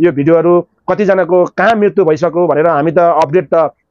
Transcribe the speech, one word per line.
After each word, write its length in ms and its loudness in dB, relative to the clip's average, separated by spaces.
यो 120 2
भिडियोहरू 540 0
कतिजनाको 540 0
कहाँ 300 -2
मृत्यु 300 0
भइसक्यो 420 -2
भनेर 200 0
हामी 260 0
त 60 0
update 560 0
त 160 0